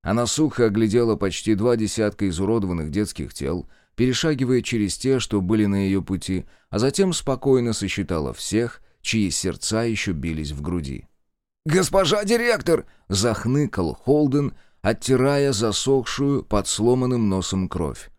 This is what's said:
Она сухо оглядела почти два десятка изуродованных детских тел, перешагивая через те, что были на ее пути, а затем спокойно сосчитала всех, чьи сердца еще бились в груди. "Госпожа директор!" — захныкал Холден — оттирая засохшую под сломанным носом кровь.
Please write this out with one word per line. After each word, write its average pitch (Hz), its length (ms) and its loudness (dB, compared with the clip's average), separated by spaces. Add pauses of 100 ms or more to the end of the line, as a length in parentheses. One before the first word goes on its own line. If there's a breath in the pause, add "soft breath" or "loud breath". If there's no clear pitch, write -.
Она 117 240 0
сухо 123 400 2
оглядела 110 500 2
почти 101 400 0
два 120 200 2
десятка 104 520 -2
изуродованных 90 640 -2
детских 98 440 -4
тел, 80 360 -6 (260 soft breath)
перешагивая 127 680 0
через 104 360 -2
те, 135 220 0
что 104 220 -2
были 107 240 2
на 98 200 0
ее 95 160 0
пути, 95 440 -4 (240 soft breath)
а 101 100 -4
затем 165 340 2
спокойно 131 600 2
сосчитала 82 600 -4
всех, - 480 -4 (200)
чьи 104 280 0
сердца 110 540 -2
еще 107 300 -2
бились 78 380 -4
в 73 100 -8
груди. 73 460 -6 (580)
"Госпожа 180 580 2
директор!" — 220 640 2 (240 soft breath)
захныкал 110 840 0
Холден — 143 600 2 (280 soft breath)
оттирая 135 720 2
засохшую 131 880 0
под 101 240 0
сломанным 123 640 2
носом 95 400 0
кровь. 78 500 -6